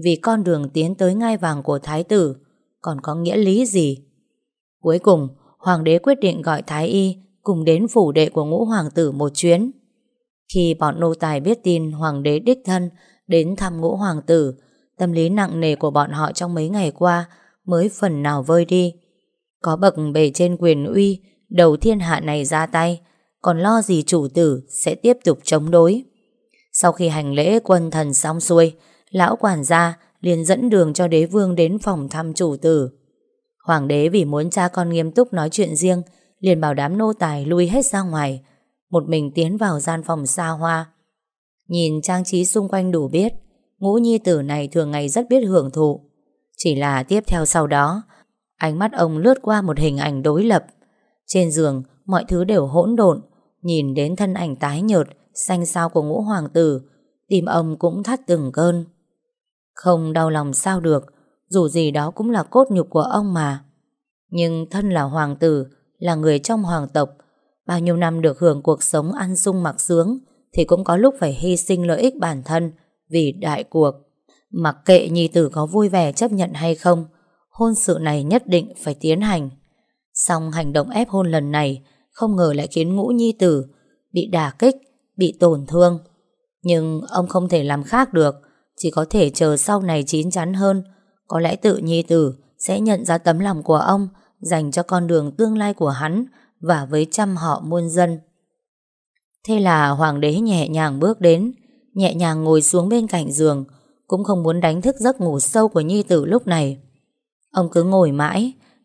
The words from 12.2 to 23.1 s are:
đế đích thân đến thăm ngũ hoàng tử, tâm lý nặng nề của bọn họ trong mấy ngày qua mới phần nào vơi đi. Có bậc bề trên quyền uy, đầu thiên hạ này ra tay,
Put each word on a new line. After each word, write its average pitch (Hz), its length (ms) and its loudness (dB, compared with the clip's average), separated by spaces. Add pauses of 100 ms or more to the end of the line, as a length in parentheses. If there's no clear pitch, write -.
đế 147 160 0
đích 254 260 0
thân 180 240 -2 (380)
đến 165 280 0
thăm 175 260 -8
ngũ 165 140 -2
hoàng 190 320 -4
tử, 151 280 2 (420)
tâm 175 140 -2
lý 165 180 0
nặng 190 300 0
nề 156 160 0
của 151 160 -2
bọn 143 200 0
họ 147 200 -4
trong 175 220 -6
mấy 160 160 -2
ngày 190 220 -2
qua 175 380 0 (360)
mới 180 240 0
phần 160 340 -2
nào 147 200 -2
vơi 170 220 2
đi. 180 280 0 (680)
Có 160 140 -2
bậc 185 200 2 (180)
bề 151 200 4
trên 175 240 0
quyền 156 280 2
uy, 196 360 0 (280)
đầu 165 280 4
thiên 214 220 2
hạ 165 200 -2
này 147 260 -4
ra 160 200 -2
tay, 170 360 -2 (400)